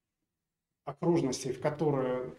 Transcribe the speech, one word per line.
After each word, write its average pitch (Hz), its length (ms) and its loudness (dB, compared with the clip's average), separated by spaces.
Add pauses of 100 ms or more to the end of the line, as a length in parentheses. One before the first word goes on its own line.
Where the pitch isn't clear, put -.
(840)
окружностей, 135 680 0
в - 100 -12
которые 127 760 0